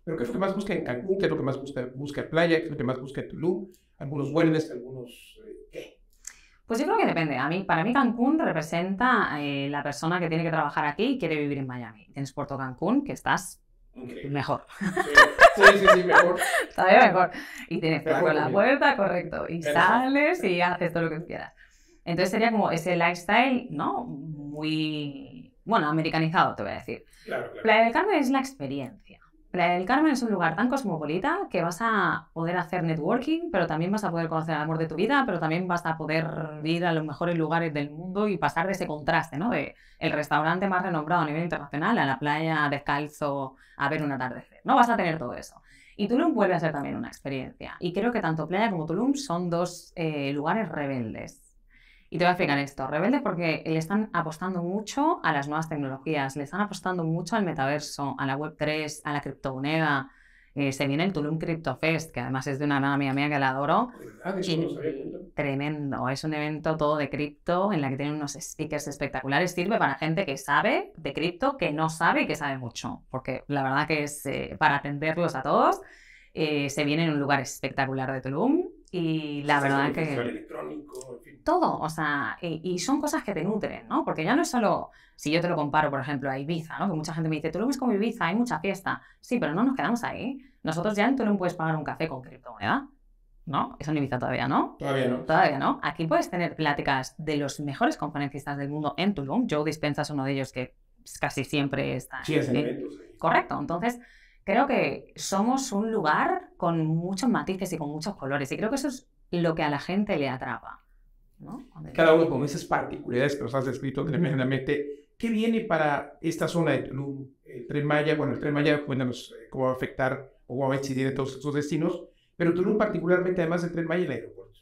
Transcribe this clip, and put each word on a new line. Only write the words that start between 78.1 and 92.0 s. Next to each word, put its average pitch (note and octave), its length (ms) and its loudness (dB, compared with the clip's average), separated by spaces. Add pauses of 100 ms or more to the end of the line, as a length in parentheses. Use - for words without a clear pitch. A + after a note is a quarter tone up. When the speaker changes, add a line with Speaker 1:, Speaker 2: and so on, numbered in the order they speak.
Speaker 2:
de C3 100 -4
Tulum. A#3 420 2 (280)
Y D#3 520 -2
la D3 140 4
Speaker 1:
Sí, C#3+ 60 2
Speaker 2:
verdad C#3 240 2
Speaker 1:
sí, C#3 60 -2
Speaker 2:
que - 80 -4
Speaker 1:
festival B2+ 280 -2
electrónico, - 880 -12
en - 60 -20
fin. - 200 -20
Speaker 2:
todo, D4 340 2
o D3+ 120 -4
sea, D3 520 -4
y, D#3+ 220 -6
y F3+ 160 -2
son C4+ 200 0
cosas - 240 -2
que F#3+ 120 -4
te D#3+ 80 -4
nutren, G3+ 440 -4
¿no? - 160 -2
Porque D#3+ 200 -2
ya G#3 120 2
no E4+ 60 4
es D#4+ 80 0
solo, G3+ 400 0 (260)
si - 140 -6
yo E3 120 4
te F3 60 0
lo E3+ 80 0
comparo, D3+ 360 2
por C#3 100 -2
ejemplo, C#3 260 -4
a C3+ 120 -4
Ibiza, D#3+ 400 -6
¿no? G3 100 0
Que E3 60 -2
mucha D#3 180 -4
gente D#3+ 160 0
me D#3 60 2
dice, D#3+ 160 -2
"Tulum G#3+ 180 0
es C4+ 80 0
como A#3+ 160 2
Ibiza, G3+ 320 0
hay F3 100 0
mucha A#3 240 0
fiesta". F#3 400 -4 (220)
Sí, - 180 -2
pero D3+ 140 0
no G3 100 2
nos C4 120 4
quedamos A#3 280 0
ahí. A3 360 -6 (240)
Nosotros F3 320 0
ya G3+ 120 4
en C4+ 80 4
Tulum G#3 220 2
puedes F3 160 0
pagar D#3+ 220 0
un D#3 80 -4
café C#3 240 -4